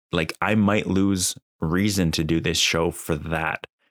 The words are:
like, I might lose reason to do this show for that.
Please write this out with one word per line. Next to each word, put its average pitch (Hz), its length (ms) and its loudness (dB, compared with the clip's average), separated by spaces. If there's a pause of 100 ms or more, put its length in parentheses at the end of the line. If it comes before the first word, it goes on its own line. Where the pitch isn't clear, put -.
(120)
like, 82 280 -2
I 98 140 2
might 104 320 2
lose 95 500 0 (240)
reason 92 520 2
to 82 120 0
do 80 160 2
this 85 180 -2
show 85 320 0
for - 260 -4
that. 80 500 -4 (240)